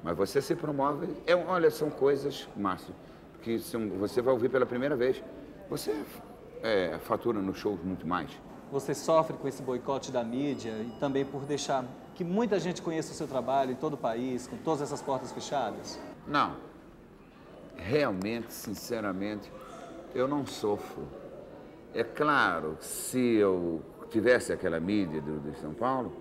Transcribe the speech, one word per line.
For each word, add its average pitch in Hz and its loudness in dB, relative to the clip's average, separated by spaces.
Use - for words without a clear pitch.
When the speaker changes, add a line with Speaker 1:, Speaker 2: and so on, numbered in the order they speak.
Speaker 1:
Mas 82 0
você 98 2
se 165 0
promove. 147 0
É, 165 6
olha, 170 6
são 151 0
coisas, 139 2
Márcio, 92 -2
que 117 0
são, 110 -2
você 101 0
vai 127 6
ouvir 123 4
pela 127 4
primeira 127 0
vez. 123 2
Você, - -2
é, 95 2
fatura 110 0
no 95 0
show 101 0
muito 90 -4
mais. 82 -2
Speaker 2:
Você 139 -2
sofre 160 4
com 143 -4
esse 135 -4
boicote 131 -2
da 123 2
mídia 117 -2
e 110 -4
também 139 2
por 135 -4
deixar 139 0
que - -4
muita 190 2
gente 175 -2
conheça 160 -2
o - -10
seu 156 -4
trabalho 131 2
em 123 0
todo 147 -2
o 139 -6
país, 123 -2
com 120 -10
todas 143 0
essas 139 -4
portas 131 -2
fechadas? 120 -4
Speaker 1:
Não. 143 4
Realmente, 110 0
sinceramente, 104 -4
eu 127 2
não 143 0
sofro. 101 -2
É 113 2
claro, 101 4
se 123 2
eu 90 6
tivesse 113 6
aquela 82 2
mídia 87 2
do, 76 -4
do 73 -8
São 78 -8
Paulo 123 0